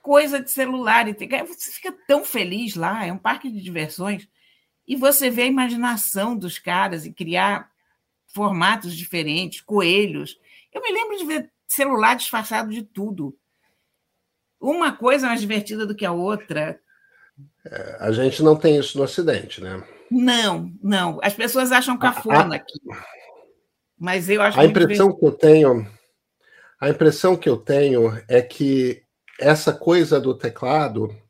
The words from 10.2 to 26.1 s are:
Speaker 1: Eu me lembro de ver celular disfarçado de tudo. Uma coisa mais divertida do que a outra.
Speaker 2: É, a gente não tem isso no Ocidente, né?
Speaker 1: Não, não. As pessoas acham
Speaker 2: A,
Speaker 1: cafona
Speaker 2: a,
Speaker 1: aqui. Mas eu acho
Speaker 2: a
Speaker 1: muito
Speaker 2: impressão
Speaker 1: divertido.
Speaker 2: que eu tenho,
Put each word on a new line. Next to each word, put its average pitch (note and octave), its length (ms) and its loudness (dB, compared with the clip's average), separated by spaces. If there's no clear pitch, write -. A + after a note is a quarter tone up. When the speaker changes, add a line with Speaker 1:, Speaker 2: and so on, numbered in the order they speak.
Speaker 1:
Eu G#4 100 -10
me A4+ 100 -6
lembro G#4+ 240 -4
de F#4 80 -8
ver D4+ 260 -8
celular B3+ 500 0
disfarçado A3 540 -6
de A3 120 -10
tudo. F#3+ 520 -10
Uma D#4 320 -2
coisa C4 340 0
mais A#3 140 -2
divertida G#3 460 -4
do G#3 80 -6
que G#3 100 -6
a F3 80 -2
outra. E3+ 680 -4
Speaker 2:
É, - 360 -14
a G#2+ 120 -2
gente C3 300 0
não D#3 140 8
tem D#3 220 4
isso C#3 200 -4
no C#3 60 0
Ocidente, C3 580 -4
né? F#2+ 200 -12
Speaker 1:
Não, A3+ 600 0
não. F3+ 400 -2
As G3+ 120 0
pessoas B3 360 -2
acham B3+ 240 0
Speaker 2:
A, B3 40 -6
Speaker 1:
cafona F#3 560 2
Speaker 2:
a, - 20 -6
Speaker 1:
aqui. - 240 -14
Mas F3+ 300 -4
eu G#3+ 140 2
acho G#3 160 4
Speaker 2:
a C#3 40 8
Speaker 1:
muito - 160 6
Speaker 2:
impressão G3 300 4
Speaker 1:
divertido. F#3+ 100 0
Speaker 2:
que D#3+ 80 4
eu C#3+ 120 4
tenho, D3 480 8